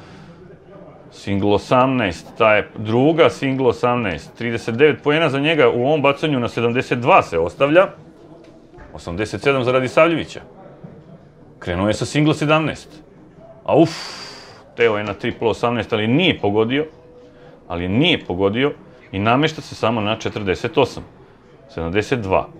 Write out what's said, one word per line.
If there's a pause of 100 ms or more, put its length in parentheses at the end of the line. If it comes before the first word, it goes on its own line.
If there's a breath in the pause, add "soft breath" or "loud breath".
(1120 loud breath)
Single
osamnaest, (120)
ta
je
druga
single
osamnaest.
Trideset
devet
poena
za
njega
u
ovom
bacanju,
na
sedamdeset
dva
se
ostavlja. (1080)
Osamdeset
sedam
za
Radisavljevića. (1160)
Krenuo
je
sa
single
sedamnaest. (600)
A
uf, (840 loud breath)
teo
je
na
triple
osamnaest,
ali
nije
pogodio. (840 loud breath)
Ali
nije
pogodio (400 loud breath)
i
namešta
se
samo
na
četrdeset
osam. (640 loud breath)
Sedamdeset
dva. (140)